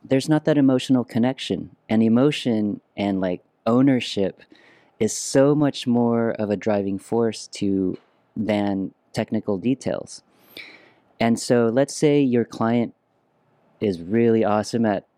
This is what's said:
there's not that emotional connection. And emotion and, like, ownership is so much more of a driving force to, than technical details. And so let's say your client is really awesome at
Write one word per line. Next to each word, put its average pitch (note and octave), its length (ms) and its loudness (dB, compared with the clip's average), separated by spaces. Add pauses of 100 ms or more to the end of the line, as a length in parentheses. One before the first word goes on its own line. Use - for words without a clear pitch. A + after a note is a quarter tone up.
there's C3 240 0
not D3+ 160 2
that D3+ 120 2
emotional C3 480 4
connection. - 680 -4 (140)
And A2 140 2
emotion A2+ 800 2 (160)
and, G2+ 240 -2
like, F2+ 220 -4 (240)
ownership A#2+ 760 0 (580)
is A2 160 -2
so C#3+ 380 2
much C#3+ 320 -2
more A#2 440 0
of G#2 200 -4
a G#2 60 0
driving G2 420 -2
force A2+ 500 -4
to, F#2+ 500 -2 (380)
than G2+ 580 -4 (180)
technical G#2+ 460 -4
details. - 640 -6 (960)
And A2+ 220 0
so A#2+ 260 2
let's C3 300 0
say D3 240 4
your A#2+ 240 2
client A2+ 500 -2 (840)
is F#2+ 200 -2
really A2+ 440 2
awesome G#2+ 420 0
at G2 180 -2 (140)